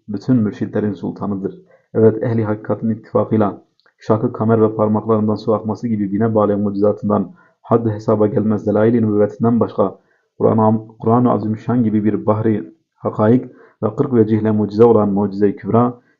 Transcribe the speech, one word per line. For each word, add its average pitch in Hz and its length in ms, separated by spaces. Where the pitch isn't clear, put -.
bütün 107 280
mürşitlerin 104 580
sultanıdır. 98 680
Evet, 110 300
ehli 113 200
hakikatin 107 460
ittifakıyla 107 800
şakı 123 340
kamer 110 280
ve 110 140
parmaklarından 107 600
su 107 180
akması 104 340
gibi 104 240
bine 110 240
bale 104 200
mucizatından, 101 760
haddi 113 280
hesaba 104 380
gelmez 104 400
delail-i 110 340
nübüvvetinden 107 580
başka - 380
Kur'an-ı, 110 440
Kur'an-ı 120 320
Azimüşşan 110 520
gibi 104 200
bir 104 220
bahri 107 480
hakaik 110 500
ve 110 120
kırk 131 180
vecihle 110 380
mucize 107 320
olan 107 260
Mucize-i 98 460
Kübra, 117 440